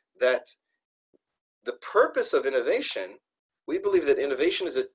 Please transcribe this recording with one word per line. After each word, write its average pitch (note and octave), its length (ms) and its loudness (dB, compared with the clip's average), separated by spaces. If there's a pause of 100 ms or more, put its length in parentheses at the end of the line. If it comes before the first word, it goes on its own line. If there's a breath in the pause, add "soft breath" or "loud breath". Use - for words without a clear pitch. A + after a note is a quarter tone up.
(200)
that B2+ 260 0 (1200)
the E3+ 100 -6
purpose C4+ 580 0
of C3 140 2
innovation, B2+ 720 -2 (480)
we D#3+ 120 -2
believe F#3+ 280 2
that C#3 120 4
innovation C#3+ 480 0
is C3 100 -4
a C3 180 0